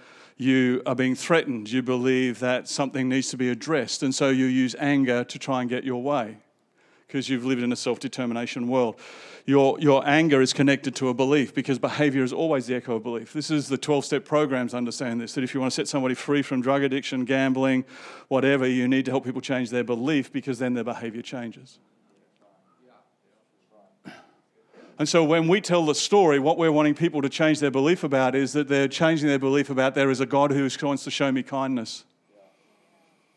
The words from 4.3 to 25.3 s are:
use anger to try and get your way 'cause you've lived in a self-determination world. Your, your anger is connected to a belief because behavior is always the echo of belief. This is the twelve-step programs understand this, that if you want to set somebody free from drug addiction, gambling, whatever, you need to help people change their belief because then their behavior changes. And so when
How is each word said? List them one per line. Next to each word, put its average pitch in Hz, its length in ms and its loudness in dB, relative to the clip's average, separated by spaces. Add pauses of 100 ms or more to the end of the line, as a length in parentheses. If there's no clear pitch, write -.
use 127 320 0
anger 135 460 2
to - 160 -12
try 131 220 -2
and 123 60 -4
get 123 140 -4
your 127 180 -6
way 120 360 -4 (720)
'cause 127 200 -6
you've 127 160 -2
lived 127 180 0
in 120 100 0
a 120 40 -2
self-determination 120 920 -4
world. 123 260 2 (540)
Your, 139 300 6
your 143 260 6
anger 147 380 4
is 131 100 2
connected 139 440 2
to 135 120 -2
a 123 60 0
belief 135 400 2
because 131 240 -2
behavior 135 460 0
is 127 80 -2
always 147 340 0
the 127 80 -4
echo 120 220 -2
of 110 80 -6
belief. 117 280 -8
This 151 160 -6
is 151 200 0
the 135 100 -2
twelve-step 143 460 -2
programs 131 500 0
understand 120 460 -4
this, 117 140 -10
that 135 100 -2
if 123 100 -6
you 139 60 -2
want 131 100 0
to - 60 -4
set 160 100 -4
somebody 127 300 -2
free 143 260 0
from 131 180 -4
drug 135 220 0
addiction, 131 420 -2
gambling, 131 600 2 (420)
whatever, 135 400 2
you 127 220 2
need 131 160 2
to 127 80 -4
help 131 120 -2
people 127 160 -6
change 127 300 -4
their 123 140 -2
belief 123 480 -2
because 127 260 -6
then 123 160 -2
their 120 80 -2
behavior 117 400 -8
changes. 123 560 -12 (3250)
And 151 100 -2
so 170 140 4
when 160 240 2